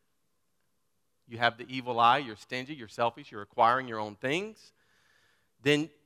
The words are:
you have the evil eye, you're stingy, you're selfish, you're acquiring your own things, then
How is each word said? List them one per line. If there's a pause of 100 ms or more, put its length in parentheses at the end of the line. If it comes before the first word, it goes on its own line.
(1300)
you
have
the
evil
eye,
you're
stingy,
you're
selfish,
you're
acquiring
your
own
things, (880)
then (140)